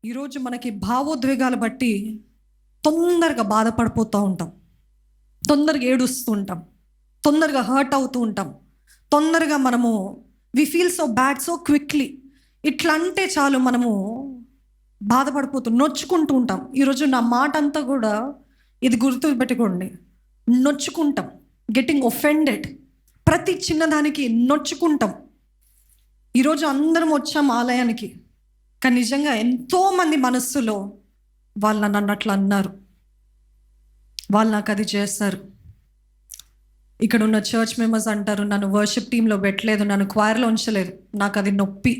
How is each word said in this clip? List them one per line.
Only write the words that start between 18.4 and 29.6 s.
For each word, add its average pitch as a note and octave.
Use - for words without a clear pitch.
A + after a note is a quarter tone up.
ఇది B3
గుర్తుపెట్టుకోండి, B3
నొచ్చుకుంటాం, C#4+
getting C4+
offended, D4
ప్రతి E4+
చిన్నదానికి D4+
నొచ్చుకుంటాం. C4+
ఈరోజు D4+
అందరం D#4
వచ్చాం D4
ఆలయానికి, A#3+
కానీ B3
నిజంగా C4+
ఎంతోమంది D#4